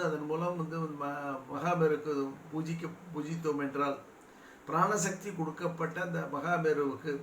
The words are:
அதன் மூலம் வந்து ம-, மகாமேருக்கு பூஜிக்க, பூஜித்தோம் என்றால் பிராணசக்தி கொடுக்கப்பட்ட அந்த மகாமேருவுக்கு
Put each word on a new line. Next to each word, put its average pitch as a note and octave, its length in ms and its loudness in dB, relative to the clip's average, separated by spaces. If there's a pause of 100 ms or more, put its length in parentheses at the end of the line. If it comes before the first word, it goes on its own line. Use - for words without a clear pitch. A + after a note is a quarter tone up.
அதன் D3+ 220 0
மூலம் E3+ 340 0
வந்து D#3+ 160 -4 (200)
ம-, C#3+ 420 -4 (120)
மகாமேருக்கு D3+ 640 4 (400)
பூஜிக்க, E3 380 -4 (240)
பூஜித்தோம் D3+ 520 -2
என்றால் C#3 300 0 (720)
பிராணசக்தி G3 680 2
கொடுக்கப்பட்ட E3 640 -2
அந்த F3 200 -2 (120)
மகாமேருவுக்கு D3 800 2 (120)